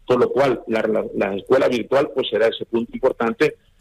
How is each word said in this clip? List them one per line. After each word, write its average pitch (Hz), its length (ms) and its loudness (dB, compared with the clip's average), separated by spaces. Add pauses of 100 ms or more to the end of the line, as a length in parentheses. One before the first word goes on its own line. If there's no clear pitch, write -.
por 123 140 2
lo 117 100 2
cual 127 380 0
la, 110 140 0
la, 107 220 -2 (120)
la 101 200 -2
escuela 131 340 2
virtual 131 440 0
pues 123 160 -2
será - 180 2
ese - 180 -4
punto 117 280 -4
importante 117 600 -2 (260)